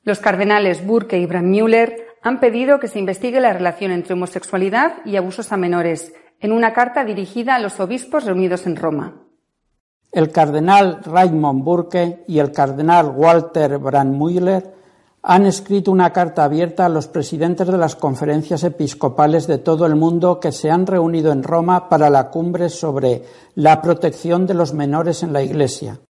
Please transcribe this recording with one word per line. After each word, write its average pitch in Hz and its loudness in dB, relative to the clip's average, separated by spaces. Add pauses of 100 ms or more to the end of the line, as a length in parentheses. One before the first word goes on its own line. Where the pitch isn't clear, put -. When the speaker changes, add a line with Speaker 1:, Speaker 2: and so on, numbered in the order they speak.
Speaker 1:
Los 202 -2
cardenales 196 2
Burke 214 0
y 175 -2
Brandmüller 220 0 (120)
han 254 -4
pedido 254 2
que 247 -6
se 214 -8
investigue 202 -2
la 240 2
relación 180 -4
entre 175 -4
homosexualidad 190 -2 (100)
y 208 -6
abusos 185 -4
a 208 -4
menores, 175 -2 (280)
en 214 -2
una 226 2
carta 247 0
dirigida 214 -4
a 254 0
los 202 -6
obispos 247 -4
reunidos 185 -2
en 170 -4
Roma. 151 -6 (880)
Speaker 2:
El 160 0
cardenal 175 4
Raymond 156 0
Burke 175 -2
y 160 0
el 143 0
cardenal 147 2
Walter 156 2
Brandmüller 147 0 (480)
han 185 6
escrito 196 0
una 180 4
carta 175 0
abierta 165 0
a 175 2
los 156 -2
presidentes 165 -2
de 185 0
las 165 0
conferencias 151 -2
episcopales 151 0
de 151 0
todo 160 0
el 156 2
mundo 170 2
que 160 -2
se 156 -4
han 180 2
reunido 165 0
en 135 -2
Roma 170 0
para 156 4
la 135 2
cumbre 170 -4
sobre 135 -2 (320)
la 156 4
protección 170 0
de 185 -2
los 165 0
menores 151 -2
en 170 -6
la 139 0
Iglesia. 131 -4 (120)